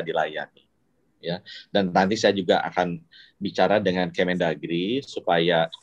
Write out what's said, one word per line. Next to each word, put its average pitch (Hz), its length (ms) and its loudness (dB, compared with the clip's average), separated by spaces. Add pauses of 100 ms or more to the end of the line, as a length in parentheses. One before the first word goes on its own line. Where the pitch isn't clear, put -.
dilayani. 78 580 -6 (560)
Ya. 87 240 -6 (300)
Dan 98 180 2
nanti 95 240 2
saya 101 220 4
juga 92 260 2
akan 87 400 -2 (380)
bicara 98 420 2
dengan 90 320 0
Kemendagri 87 880 -2
supaya 85 640 0 (160)